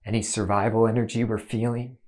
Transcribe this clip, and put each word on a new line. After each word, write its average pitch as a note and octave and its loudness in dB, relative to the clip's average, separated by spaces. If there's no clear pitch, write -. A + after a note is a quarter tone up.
any G#2+ 0
survival G#2+ 2
energy A#2 0
we're A2 -2
feeling. A#2+ -4